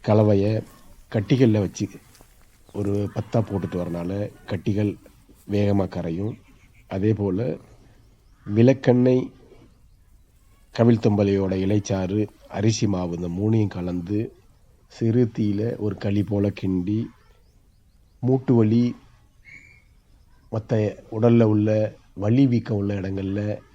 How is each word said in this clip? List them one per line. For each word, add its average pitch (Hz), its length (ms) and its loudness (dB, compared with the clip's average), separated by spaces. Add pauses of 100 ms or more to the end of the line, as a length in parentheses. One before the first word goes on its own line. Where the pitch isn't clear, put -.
கலவையை 107 480 4 (600)
கட்டிகள்ல 113 480 2
வச்சு 95 280 -4 (840)
ஒரு 101 200 -4 (200)
பத்தா - 280 -2
போட்டுட்டு 92 400 -4
வரனால 87 480 -6 (160)
கட்டிகள் 101 460 -2 (600)
வேகமா 101 360 2
கரையும். 87 460 -6 (540)
அதே 101 260 0
போல 101 440 -4 (880)
விளக்கெண்ணெய், 123 760 4 (1500)
கவிழ்த்தம்பலையோட 104 800 2
இலைச்சாறு, 98 640 -2 (280)
அரிசி 110 400 -2
மாவு, 90 280 -4
இந்த 87 140 -6
மூணையும் 104 480 0
கலந்து 90 420 -4 (760)
சிறு 120 380 2
தீயில 107 460 -2
ஒரு 104 180 -4
களி 101 280 -2
போல 101 260 0
கிண்டி 95 500 -4 (1200)
மூட்டு 127 320 2
வலி, 117 280 4 (1700)
மத்த 110 280 -2 (320)
உடல்ல 113 320 4
உள்ள 107 260 2 (440)
வலி 107 340 2
வீக்கம் 117 300 0
உள்ள 101 160 -2
இடங்கள்ல 98 480 -4 (340)